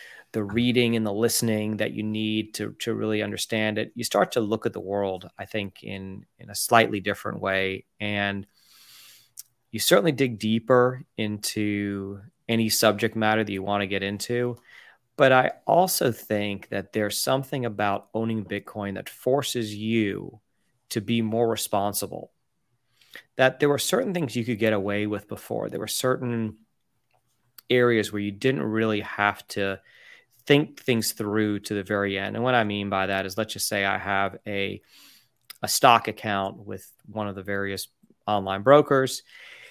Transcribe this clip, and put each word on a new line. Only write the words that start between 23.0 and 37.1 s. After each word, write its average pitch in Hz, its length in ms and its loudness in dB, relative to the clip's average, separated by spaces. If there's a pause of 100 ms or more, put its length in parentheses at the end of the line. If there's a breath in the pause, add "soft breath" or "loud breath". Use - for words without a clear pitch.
That 131 220 4
there 147 100 4
were 143 100 2
certain 214 360 0
things 156 220 -2
you 117 80 -2
could 110 140 -2
get 110 140 4
away 104 340 0
with 104 220 -6
before. - 420 -6
There - 100 -6
were 98 80 -8
certain 120 720 -2 (1080)
areas 120 440 4
where 104 100 -4
you 104 80 -2
didn't 131 320 0
really 110 380 0
have - 480 -2
to 98 320 -4 (640 loud breath)
think 147 340 4
things 117 320 0
through 104 480 0
to 104 140 -6
the 101 80 -2
very 101 360 0
end. 101 180 -4
And 117 80 -2
what 127 100 2
I 117 100 6
mean 104 260 -2
by 95 160 0
that 95 200 -2
is, 92 100 -10
let's 107 180 -4
just - 120 -4
say 101 180 -2
I 98 140 0
have 98 380 -2 (100)
a, 98 340 -4 (800 soft breath)
a 110 60 -4
stock 120 380 6
account 98 520 -4
with 101 300 -14 (180)
one 104 220 -6